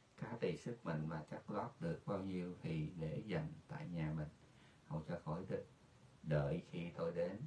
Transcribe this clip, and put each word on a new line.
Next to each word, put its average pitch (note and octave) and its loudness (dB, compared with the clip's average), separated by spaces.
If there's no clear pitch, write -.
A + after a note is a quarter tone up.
khá - -4
tùy - 4
sức - -4
mình D#2 2
mà D#2 -2
chắt D#2+ -6
lót - 0
được E2 0
bao G2 2
nhiêu F2+ 0
thì D#2 2
để D#2 0
dành D#2 0
tại D#2+ -6
nhà D#2+ 2
mình, D2+ 0
hầu A2 -2
cho - 0
khỏi D#3 0
đ-, - 0
đợi D2+ 4
khi E2+ -2
tôi E3+ 2
đến G2 2